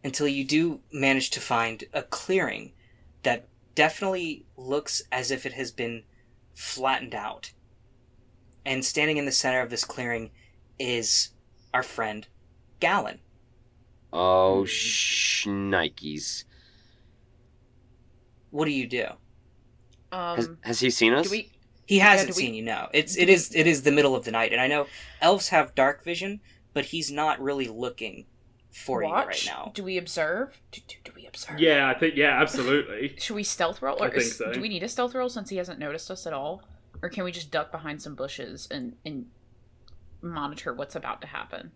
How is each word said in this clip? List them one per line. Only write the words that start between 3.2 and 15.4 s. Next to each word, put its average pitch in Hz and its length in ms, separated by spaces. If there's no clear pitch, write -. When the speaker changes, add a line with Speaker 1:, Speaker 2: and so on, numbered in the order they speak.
Speaker 1:
that 120 240
definitely 180 680
looks 131 540
as 127 200
if 131 140
it - 80
has 127 180
been 117 320
flattened 127 580
out. 110 380
And 131 180
standing 151 340
in 143 80
the 135 60
center 127 300
of 120 80
this 117 160
clearing 117 460
is 120 500
our 127 100
friend 107 440
Galen. 170 400
Speaker 2:
Oh, 92 500
Speaker 3:
Hmm. 98 40
Speaker 2:
shnikes. - 1800